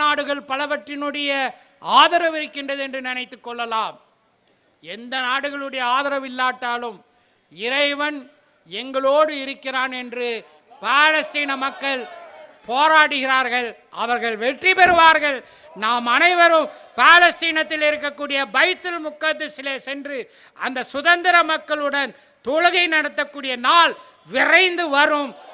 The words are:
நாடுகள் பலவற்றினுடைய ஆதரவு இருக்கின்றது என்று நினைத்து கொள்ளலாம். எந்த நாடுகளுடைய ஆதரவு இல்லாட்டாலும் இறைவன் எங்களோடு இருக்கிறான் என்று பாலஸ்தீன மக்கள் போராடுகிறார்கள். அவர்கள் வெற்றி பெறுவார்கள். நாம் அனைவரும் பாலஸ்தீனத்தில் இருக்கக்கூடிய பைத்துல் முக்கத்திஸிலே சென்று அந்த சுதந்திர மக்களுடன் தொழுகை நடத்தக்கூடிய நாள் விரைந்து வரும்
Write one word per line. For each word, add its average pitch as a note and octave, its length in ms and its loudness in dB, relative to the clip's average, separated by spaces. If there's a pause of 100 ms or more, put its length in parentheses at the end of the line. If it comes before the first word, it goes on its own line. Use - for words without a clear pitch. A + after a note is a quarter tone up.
நாடுகள் C#4+ 480 -2
பலவற்றினுடைய C#4+ 800 -6 (680)
ஆதரவு E4 420 4
இருக்கின்றது C#4 460 -8
என்று C4+ 220 -10
நினைத்து B3+ 320 -10
கொள்ளலாம். A#3 560 -6 (840)
எந்த A3+ 320 -12 (140)
நாடுகளுடைய C4+ 540 -4 (140)
ஆதரவு C#4 340 -2
இல்லாட்டாலும் B3 680 -4 (540)
இறைவன் C#4+ 680 -4 (520)
எங்களோடு C4+ 640 0 (120)
இருக்கிறான் C4 580 -6
என்று A#3+ 260 -8 (540)
பாலஸ்தீன D4 680 2 (140)
மக்கள் C4+ 360 -6 (680)
போராடுகிறார்கள். C4 1000 2 (340)
அவர்கள் A#3 400 -2
வெற்றி C#4+ 360 0
பெறுவார்கள். D#4+ 600 6 (460)
நாம் A#3+ 300 -2
அனைவரும் E4+ 540 4 (300)
பாலஸ்தீனத்தில் D#4 880 4
இருக்கக்கூடிய C#4+ 500 -4 (180)
பைத்துல் F4 500 0
முக்கத்திஸிலே D4+ 680 -6 (120)
சென்று C#4 320 -10 (400)
அந்த B3 340 -6
சுதந்திர F4 440 2 (160)
மக்களுடன் C#4+ 600 -4 (340)
தொழுகை F4 380 2 (100)
நடத்தக்கூடிய C#4+ 600 -4 (140)
நாள் D#4+ 260 4 (400)
விரைந்து E4+ 520 2 (100)
வரும் D4 360 2 (220)